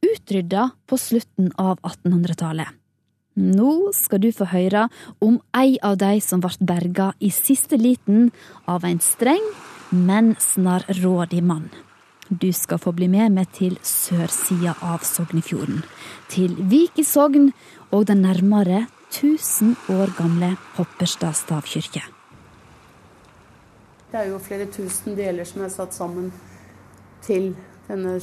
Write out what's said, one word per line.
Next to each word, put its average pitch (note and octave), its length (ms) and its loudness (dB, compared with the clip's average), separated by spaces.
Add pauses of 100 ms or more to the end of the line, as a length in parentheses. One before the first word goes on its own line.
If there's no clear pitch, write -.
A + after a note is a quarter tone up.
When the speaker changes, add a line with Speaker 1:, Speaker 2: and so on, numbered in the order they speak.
Speaker 1:
utrydda G3+ 720 0 (160)
på C4 100 -2
slutten - 600 0
av F#3+ 240 0
attenhundretallet. F3 840 -2 (720)
Nå C4 560 2
skal - 260 -2
du A3+ 120 2
få G3 160 -4
høre F#3 420 0 (320)
om A3+ 180 4 (140)
ei C4 300 4
av G3+ 160 0
de G3+ 200 2
som F#3 220 -2
ble F3+ 240 -2
berga F3 540 0
i G3+ 100 0
siste - 480 0
liten A#3 540 4 (360)
av F3 160 -4
en F3 160 0
streng, F#4+ 540 0 (380)
men G3 440 4
snarrådig F3+ 1080 0
mann. E3 260 0 (600)
Du F#3 240 -2
skal - 280 -4
få - 80 -2
bli F3 160 -2
med G3 300 4
meg F#3 180 -2
til F#3 220 -2 (100)
sørsida E3+ 880 -2 (100)
av E3+ 240 -6
Sognefjorden, D#3+ 800 -4 (500)
til F#3 240 0
Vik A#3+ 400 2
i D#4+ 80 2
Sogn C#4+ 460 6 (420)
og G3+ 160 4
den G3+ 160 6
nærmere F#3+ 600 2 (260)
tusen C#4+ 640 2 (180)
år F#3+ 240 0
gamle E3+ 380 0 (180)
Hopperstad E3+ 640 -4
stavkirke. - 640 -6 (2000)
Speaker 2:
Det A3 140 -6
er F#3+ 80 -6
jo G3 100 -8
flere G3+ 320 -10
tusen G3+ 400 -8
deler F3+ 320 -6
som G3 160 -12
er F#3+ 80 -8
satt F#3 240 -10
sammen F3+ 380 -8 (960)
til F#3+ 240 0 (340)
denne F#3 380 -6